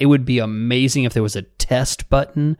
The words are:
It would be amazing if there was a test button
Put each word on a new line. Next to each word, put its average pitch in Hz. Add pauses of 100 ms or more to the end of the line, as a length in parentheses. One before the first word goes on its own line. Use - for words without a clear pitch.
It 139
would 139
be 127
amazing 123
if 117
there 113
was 104
a 95
test -
button 147